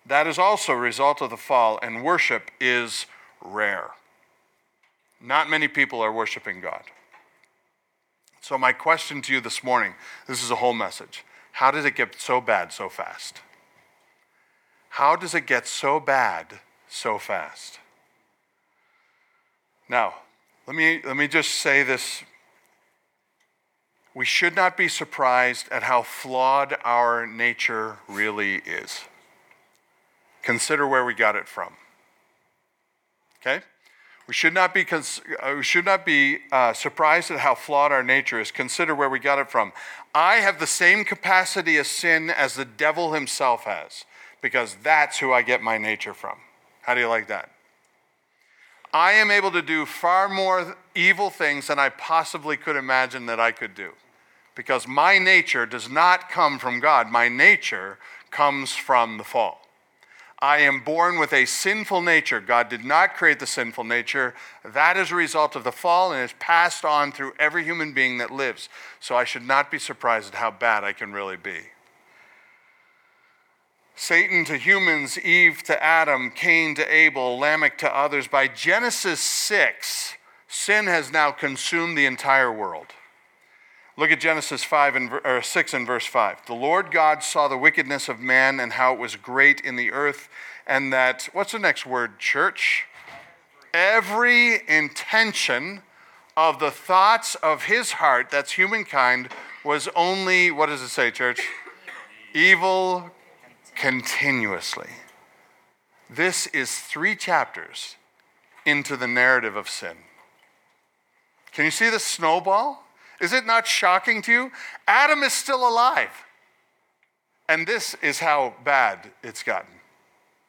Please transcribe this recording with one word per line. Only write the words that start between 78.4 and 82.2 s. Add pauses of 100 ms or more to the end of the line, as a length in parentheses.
Genesis
six, (340)
sin
has
now
consumed
the
entire